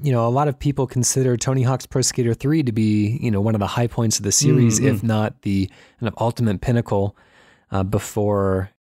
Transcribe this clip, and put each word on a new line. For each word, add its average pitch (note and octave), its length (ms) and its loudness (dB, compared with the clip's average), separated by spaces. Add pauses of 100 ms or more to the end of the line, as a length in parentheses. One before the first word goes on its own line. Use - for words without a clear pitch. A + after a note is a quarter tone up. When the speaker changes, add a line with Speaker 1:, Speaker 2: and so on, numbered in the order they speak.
Speaker 1:
you C#3+ 100 0
know, A#2 140 2
a - 20 0
lot C#3 200 0
of C3+ 100 -4
people C3+ 280 -2
consider B2+ 500 0
Tony C3 260 -2
Hawk's B2+ 240 -2
Pro C3 160 -2
Skater A#2 320 0
three D3+ 300 0
to B2 80 -2
be, G#2+ 500 0
you A#2+ 80 0
know, G2 100 0
one A2 140 0
of G2+ 60 0
the G2 80 0
high A#2+ 180 0
points A2+ 320 -2
of G#2 60 -8
the G#2 80 0
series, B2 480 4
Speaker 2:
Mm, A#2+ 40 2
mm. - 100 2
Speaker 1:
if G#2 100 -4
not G#2+ 380 -2
the G2 240 0 (340)
kind A2+ 80 -4
of - 100 -6
ultimate A2+ 420 0
pinnacle, G#2+ 560 0 (540)
uh, G2 140 0
before G2 880 0 (140)